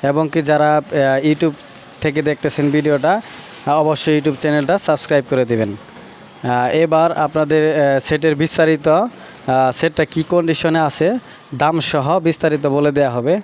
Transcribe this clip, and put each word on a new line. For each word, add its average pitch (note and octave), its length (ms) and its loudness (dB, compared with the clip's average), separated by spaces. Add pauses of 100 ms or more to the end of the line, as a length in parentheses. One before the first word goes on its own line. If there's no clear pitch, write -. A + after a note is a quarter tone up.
এবং D3 300 0
কি E3 100 0
যারা, D3+ 340 2
আহ, D3 60 0 (420)
YouTube D3+ 280 2 (480)
থেকে D3+ 220 -2
দেখতেছেন D3 480 -2
ভিডিওটা, D3+ 500 2
আহ, - 540 -6
অবশ্যই D#3 440 0
YouTube C#3+ 220 -2
চ্যানেলটা D3+ 380 0
সাবস্ক্রাইব D3 520 0
করে B2+ 140 2
দিবেন। A2 260 0
আহ, - 1000 -6
এবার D#3+ 400 2
আপনাদের, D#3 640 0
আহ, C#3 240 2
সেটের D3+ 360 0
বিস্তারিত, D#3+ 540 0
আহ, F3+ 200 2 (640)
সেটটা E3 320 -2
কী - 240 -6
কন্ডিশনে E3 520 0
আছে, E3 380 0 (360)
দাম D3+ 260 0
সহ D3+ 400 0
বিস্তারিত D#3 460 -2
বলে C#3+ 260 0
দেয়া C#3 180 2
হবে। B2+ 340 -2